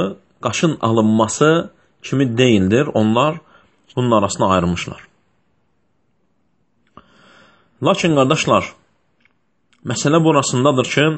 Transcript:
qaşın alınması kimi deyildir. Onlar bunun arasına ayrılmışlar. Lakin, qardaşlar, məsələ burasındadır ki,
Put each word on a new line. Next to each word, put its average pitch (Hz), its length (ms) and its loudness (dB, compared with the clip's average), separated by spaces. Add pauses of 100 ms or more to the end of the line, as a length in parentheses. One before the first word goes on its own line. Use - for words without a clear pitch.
(420)
qaşın 139 380 -2
alınması 113 880 2 (340)
kimi 131 340 -2
deyildir. 117 480 2
Onlar 120 500 0 (600)
bunun 123 160 -2
arasına 104 360 0
ayrılmışlar. 87 540 -2 (2750)
Lakin, 165 340 0
qardaşlar, 131 480 2 (1200)
məsələ 147 380 0
burasındadır 135 640 0
ki, 143 200 0 (120)